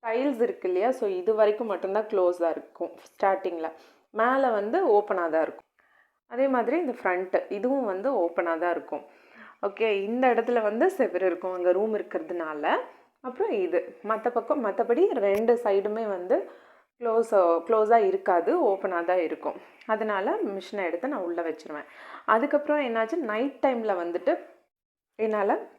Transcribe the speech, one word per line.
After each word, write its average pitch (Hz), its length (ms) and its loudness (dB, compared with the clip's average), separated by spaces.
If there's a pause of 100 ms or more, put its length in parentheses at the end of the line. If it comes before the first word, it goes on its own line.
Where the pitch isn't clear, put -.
டைல்ஸ் 240 360 0
இருக்கு - 260 -2
இல்லையா? 185 240 2
So 254 180 -2
இது 185 260 -2
வரைக்கும் 214 320 2
மட்டும்தான் 196 360 -2
க்ளோஸா 175 460 2
இருக்கும் 160 500 -8
ஸ்டார்டிங்ல. 190 720 -2 (380)
மேல 254 400 2
வந்து 226 380 0
ஓப்பனா 208 420 2
தான் 160 120 2
இருக்கும். - 240 -4 (600)
அதே 247 200 0
மாதிரி 254 300 0
இந்த 330 140 -2
ஃப்ரண்ட் 180 600 -2
இதுவும் 247 340 -2
வந்து 202 260 -2
ஓப்பனா 170 460 0
தான் 175 140 0
இருக்கும். 160 340 -6 (640)
ஓகே, 202 360 0
இந்த 240 240 2
இடத்துல 233 340 2
வந்து 226 360 2
செவுரு 180 260 0
இருக்கும் 185 300 0
அங்க 180 180 2
ரூம் 208 260 2
இருக்கிறதுனால. 160 760 -4 (460)
அப்புறம் 359 300 -4
இது 180 520 -2
மத்த 220 260 -2
பக்கம், 240 360 -2
மத்தபடி 240 460 2
ரெண்டு 226 520 2
சைடுமே 214 440 0
வந்து 196 420 -2 (500)
க்ளோஸ், 226 360 0 (320)
க்ளோஸா 220 400 6
இருக்காது, 196 600 2
ஓப்பனா 190 380 0
தான் 180 140 2
இருக்கும். 156 360 -4 (300)
அதனால 214 500 -2
மிஷினை 202 480 -6
எடுத்து 170 240 -4
நான் 277 140 -4
உள்ள 170 200 -4
வச்சிருவேன். 156 440 -8 (400)
அதுக்கப்புறம் 285 680 2
என்னாச்சு, 226 200 0
நைட் 262 460 -4
டைம்ல 240 280 0
வந்துட்டு 180 480 0 (800)
என்னால 214 440 0 (200)